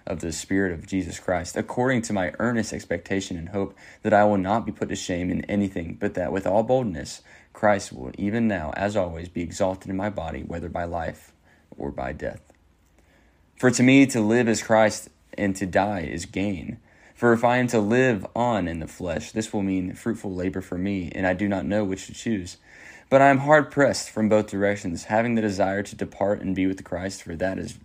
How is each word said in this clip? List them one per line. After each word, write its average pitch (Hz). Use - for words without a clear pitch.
of 82
the 82
Spirit 95
of 80
Jesus 90
Christ, 87
according 123
to 107
my 95
earnest 117
expectation -
and 82
hope 98
that 107
I 104
will 104
not 95
be 107
put 101
to 98
shame 90
in 87
anything, 95
but 101
that 90
with 95
all 104
boldness 117
Christ 104
will 64
even 110
now, 82
as 104
always, 85
be 87
exalted 95
in 95
my 101
body, 80
whether 85
by 87
life 85
or 71
by 65
death. 71
For 127
to 120
me 131
to 127
live 113
is 107
Christ, 110
and 98
to 98
die 98
is 78
gain. 98
For 120
if 117
I 123
am 123
to 120
live 113
on 110
in 82
the 80
flesh, 82
this 110
will 104
mean 92
fruitful 104
labor 92
for 90
me, 92
and 92
I 92
do 101
not 92
know 104
which 95
to -
choose. 95
But 135
I 139
am 135
hard-pressed 139
from 107
both 107
directions, 101
having 117
the 110
desire 98
to -
depart 101
and 95
be 92
with 95
Christ, 92
for 85
that 95
is -